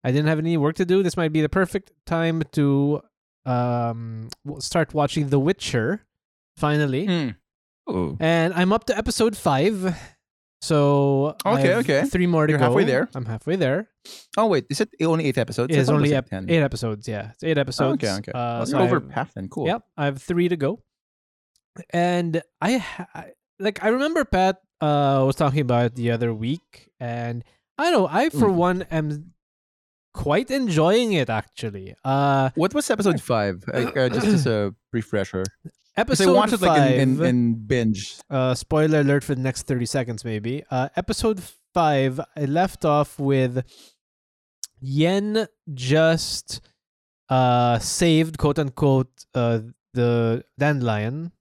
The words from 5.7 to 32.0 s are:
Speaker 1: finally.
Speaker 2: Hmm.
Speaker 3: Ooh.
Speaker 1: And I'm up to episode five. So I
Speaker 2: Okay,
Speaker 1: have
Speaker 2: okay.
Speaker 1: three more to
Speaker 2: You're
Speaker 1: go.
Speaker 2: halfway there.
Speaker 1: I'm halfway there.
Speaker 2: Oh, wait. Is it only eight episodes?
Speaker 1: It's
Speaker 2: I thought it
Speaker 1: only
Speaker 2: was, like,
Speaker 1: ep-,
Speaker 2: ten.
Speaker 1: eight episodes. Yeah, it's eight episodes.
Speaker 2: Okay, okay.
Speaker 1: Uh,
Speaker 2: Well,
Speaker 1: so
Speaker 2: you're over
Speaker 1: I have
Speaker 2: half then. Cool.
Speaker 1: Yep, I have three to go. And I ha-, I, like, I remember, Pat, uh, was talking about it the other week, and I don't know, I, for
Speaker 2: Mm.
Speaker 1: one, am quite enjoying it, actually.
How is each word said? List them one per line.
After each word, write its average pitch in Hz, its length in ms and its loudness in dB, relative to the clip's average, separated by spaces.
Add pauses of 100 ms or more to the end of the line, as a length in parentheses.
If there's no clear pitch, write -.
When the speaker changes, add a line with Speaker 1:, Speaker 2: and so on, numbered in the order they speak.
Speaker 1:
finally. 147 500 0
Speaker 2:
Hmm. 170 220 -2 (640)
Speaker 3:
Ooh. - 300 -4
Speaker 1:
And 165 340 0
I'm 185 180 2
up 226 140 0
to 254 100 -2
episode 220 400 -2
five. 185 600 0 (680)
So 143 720 2 (100)
I 196 140 2
Speaker 2:
Okay, 269 100 4
Speaker 1:
have 196 100 4 (100)
Speaker 2:
okay. 147 180 2
Speaker 1:
three 180 200 0
more 160 200 2
to 156 60 2
Speaker 2:
You're 147 60 2
Speaker 1:
go. 147 80 4
Speaker 2:
halfway 165 180 4
there. 135 300 0
Speaker 1:
I'm 127 100 -6
halfway 110 320 -4
there. 170 320 0 (480)
Speaker 2:
Oh, 220 100 2
wait. 165 240 0
Is 139 100 -4
it 220 100 -2 (120)
only 160 220 2
eight 135 140 0
episodes? 120 360 -2
Speaker 1:
It's 135 140 4
Speaker 2:
I 147 40 4
thought - 0 -
it 151 40 4
Speaker 1:
only 147 140 2
Speaker 2:
was, - 20 2
like, 139 120 2
Speaker 1:
ep-, - 60 -20
Speaker 2:
ten. 95 200 -6
Speaker 1:
eight 165 120 4
episodes. 113 460 -4
Yeah, 107 240 -8
it's - 100 -18
eight 156 160 0
episodes. 135 460 -2
Speaker 2:
Okay, 104 140 0
okay. - 140 -10
Speaker 1:
Uh, 120 260 -4
Speaker 2:
Well, 117 80 -4
Speaker 1:
so 147 120 -2
Speaker 2:
you're 185 80 4
over 170 120 2
Speaker 1:
I - 20 0
have - 100 -16
Speaker 2:
half 131 240 -8
then. 98 140 -10
Cool. - 180 -6
Speaker 1:
Yep, 214 160 -2 (140)
I 147 80 -4
have 139 180 -4
three 175 260 0
to 175 80 0
go. 147 260 -4 (1080)
And 175 500 0 (180)
I 220 180 0
ha-, - 360 -10
I, 165 100 -16 (340)
like, 202 240 -4
I 202 60 0
remember, 285 380 0
Pat, 185 340 2 (220)
uh, 143 440 2
was 139 100 0
talking 147 240 2
about 120 260 2
it 117 100 -2
the 117 140 -2
other 117 240 0
week, 117 560 -8 (100)
and 120 420 -8 (360)
I 285 120 -2
don't - 20 2 (100)
know, 185 80 0
I, 240 180 0
for 233 200 2
Speaker 2:
Mm. 190 60 2
Speaker 1:
one, 180 360 2
am 151 420 -4 (800)
quite 185 360 0
enjoying 214 640 2
it, 131 160 0
actually. 101 640 -8 (100)